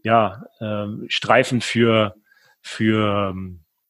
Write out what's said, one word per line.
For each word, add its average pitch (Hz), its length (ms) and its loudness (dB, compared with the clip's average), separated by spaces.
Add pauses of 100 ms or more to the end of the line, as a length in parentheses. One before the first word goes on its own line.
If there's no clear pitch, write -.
ja, 110 400 2 (160)
ähm, 107 480 -6
Streifen - 540 0
für, 113 540 2 (460)
für, 104 720 0
ähm, 92 320 -10 (260)